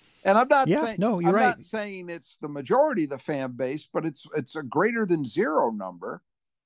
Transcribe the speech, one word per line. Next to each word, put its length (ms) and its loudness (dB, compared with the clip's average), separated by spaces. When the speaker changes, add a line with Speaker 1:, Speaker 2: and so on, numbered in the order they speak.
Speaker 1:
And 140 6
I'm 100 4
not 200 4
Speaker 2:
Yeah, 180 2
Speaker 1:
saying, 140 -6
Speaker 2:
no, 200 2
you're 100 2
Speaker 1:
I'm 60 4
Speaker 2:
right. 220 4
Speaker 1:
not 60 -20
saying 460 -8
it's 320 -14
the 60 -8
majority 580 2
of 40 -8
the 100 -6
fan 340 -4
base, 380 -6
but 140 -4
it's, 200 -8
it's 200 -6
a 80 -6
greater 420 0
than 200 0
zero 460 0
number, 500 -10